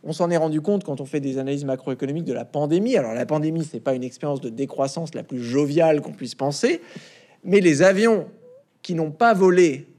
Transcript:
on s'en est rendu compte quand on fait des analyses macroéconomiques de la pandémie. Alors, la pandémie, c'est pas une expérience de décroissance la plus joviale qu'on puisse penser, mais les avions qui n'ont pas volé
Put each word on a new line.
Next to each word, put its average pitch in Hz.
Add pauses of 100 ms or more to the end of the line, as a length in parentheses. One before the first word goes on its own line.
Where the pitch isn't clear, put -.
on 160
s'en 175
est 170
rendu 156
compte 196
quand 143
on 139
fait 147
des 135
analyses 139
macroéconomiques 135
de 139
la 117
pandémie. 175
Alors, 120
la 123
pandémie, 156
c'est 117
pas 135
une 127
expérience 139
de 131
décroissance 135
la -
plus 123
joviale 147
qu'on -
puisse 120
penser, 147 (640)
mais 196
les 160
avions 196 (560)
qui 180
n'ont 156
pas 233
volé 180 (120)